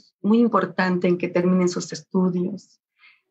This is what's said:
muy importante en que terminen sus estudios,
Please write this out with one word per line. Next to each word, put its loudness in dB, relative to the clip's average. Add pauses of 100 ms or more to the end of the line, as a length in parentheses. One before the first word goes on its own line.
(220)
muy 4
importante 0
en 2
que -4
terminen 2
sus -6
estudios, -4 (500)